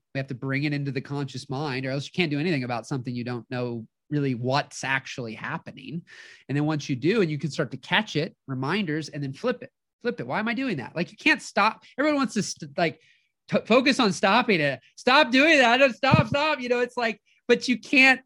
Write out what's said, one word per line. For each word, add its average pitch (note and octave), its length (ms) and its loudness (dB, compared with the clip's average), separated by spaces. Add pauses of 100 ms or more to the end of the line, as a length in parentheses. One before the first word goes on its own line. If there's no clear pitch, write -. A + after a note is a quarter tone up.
(160)
We C#3 40 -4
have C3+ 80 -6
to C3 80 -8
bring C3+ 280 -4
it D3+ 100 -2
into C#3+ 180 -4
the C3+ 100 -6
conscious C#3 480 -8
mind, C3 360 -4
or C3 60 -6
else C#3 140 -6
you - 100 -16
can't E3+ 160 -2
do D3 80 -2
anything D3+ 240 -2
about A#2+ 240 -6
something C3 280 -6
you A#2+ 80 -6
don't B2 280 -10
know A#2+ 340 -6 (240)
really C#3+ 260 0
what's C3 480 -2
actually B2+ 520 -6
happening. D#3 680 -10 (480)
And C3+ 80 -2
then D3 80 2
once D#3 240 -2
you C#3 60 -2
do, F3+ 260 2
and E3+ 100 2
you D3+ 60 -4
can C#3+ 140 -4
start C#3+ 200 -4
to C3 60 -10
catch G#3+ 380 0
it, C#3+ 200 -4 (120)
reminders, D3+ 600 -4
and C#3+ 140 -8
then C3+ 100 -6
flip B3 300 -6
it. - 60 -16 (340)
Flip A#3+ 160 -4
it. A#2 80 -10
Why D#3 120 -4
am A3 100 -2
I A#3 40 -2
doing A#3 240 -4
that? A2 180 -10
Like, F3 160 -4
you - 60 -20
can't D4+ 240 2
stop. - 420 0 (140)
Everyone D4 200 2
wants C4 160 -2
to F#3+ 100 -2
st-, - 340 -12
like, E3 220 -2 (480)
t-, F#3+ 180 0
focus B3+ 360 4
on G3+ 100 2
stopping G#3+ 480 2
it. C#3 220 0 (160)
Stop B3+ 340 4
doing C#4+ 260 6
that. A#3+ 140 6
I B3 60 6
don't, C4 180 4
stop, C#4 320 4
stop. C#4+ 320 -2
You B3 80 -8
know, B3 140 0
it's B3 160 -4
like, A#3 240 -2 (260)
but A#3+ 220 4
you A#3+ 100 0
can't, C4 460 4